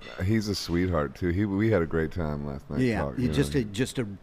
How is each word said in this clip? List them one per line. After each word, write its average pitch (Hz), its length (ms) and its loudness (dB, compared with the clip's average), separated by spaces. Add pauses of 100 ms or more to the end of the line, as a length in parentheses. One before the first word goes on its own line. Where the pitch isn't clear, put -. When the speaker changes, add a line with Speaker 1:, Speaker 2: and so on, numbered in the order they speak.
(240)
Speaker 1:
he's 107 240 2
a 101 60 -2
sweetheart, 85 640 0
too. 90 140 0
He, 92 140 2
we 104 260 2
had 95 120 6
a 80 40 2
great 80 260 0
time 73 340 -4
last 69 240 -10
night 76 100 -2
Speaker 2:
Yeah, 117 220 2
Speaker 1:
talking, 71 180 -4
Speaker 2:
he 123 60 2
Speaker 1:
you 151 60 0
Speaker 2:
just 143 220 0
Speaker 1:
know. 147 60 2
Speaker 2:
a, 117 40 0
just 107 340 -2
a 120 80 -2 (160)